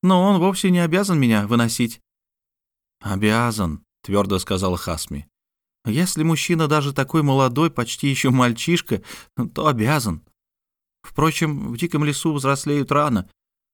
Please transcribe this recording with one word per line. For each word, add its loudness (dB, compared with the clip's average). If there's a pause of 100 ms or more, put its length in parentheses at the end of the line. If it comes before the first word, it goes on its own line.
«Но 4
он 4
вовсе 0
не 4
обязан 2
меня 2
выносить». -2 (1000)
«Обязан», 0 (180)
твердо 0
сказала -2
Хасми. -8 (560)
«Если -2
мужчина 0
даже 0
такой 0
молодой, 2
почти -4
еще 0
мальчишка, 0 (520)
то 0
обязан. -2 (760)
Впрочем, -2
в -8
диком -2
лесу -2
взрослеют -2
рано. 0 (440)